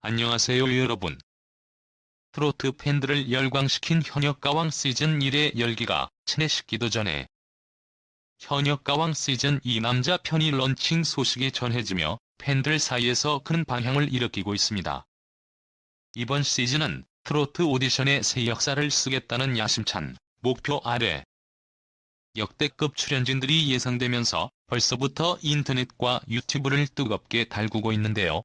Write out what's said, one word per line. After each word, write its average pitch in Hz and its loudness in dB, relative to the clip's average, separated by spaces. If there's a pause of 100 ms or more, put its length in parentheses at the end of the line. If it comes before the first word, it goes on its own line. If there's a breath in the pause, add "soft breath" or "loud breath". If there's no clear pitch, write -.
안녕하세요, 120 2
여러분. 104 0 (1160)
트로트 143 0
팬들을 143 0
열광시킨 135 2
현역가왕 147 0
시즌 147 0
일의 139 2
열기가 110 0 (160)
체내식기도 120 -2
전에 90 -2 (1120)
현역가왕 143 0
시즌 143 0
이 113 0
남자 123 2
편이 160 0
런칭 135 0
소식이 131 -2
전해지며 101 -2 (220)
팬들 139 0
사이에서 131 0
큰 165 0
방향을 131 0
일으키고 104 -2
있습니다. 85 -2 (1080)
이번 120 0
시즌은 135 0 (180)
트로트 147 0
오디션의 135 2
새 117 0
역사를 139 0
쓰겠다는 131 -2
야심찬 104 -2 (220)
목표 131 -2
아래 113 0 (1120)
역대급 143 -2
출연진들이 135 0
예상되면서 123 0 (160)
벌써부터 139 0
인터넷과 127 0
유튜브를 139 0
뜨겁게 117 -2
달구고 107 -2
있는데요. 104 0